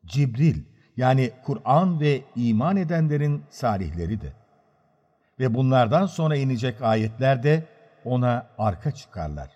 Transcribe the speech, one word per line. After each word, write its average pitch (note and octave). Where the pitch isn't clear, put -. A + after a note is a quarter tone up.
Cibril, B2
yani B2+
Kur'an D#3
ve D3
iman A#2+
edenlerin D3+
salihleri F#2+
de. C#2
Ve B2
bunlardan C3
sonra D#3
inecek B2+
ayetler A2+
de D#3
ona B2
arka G#2+
çıkarlar. D2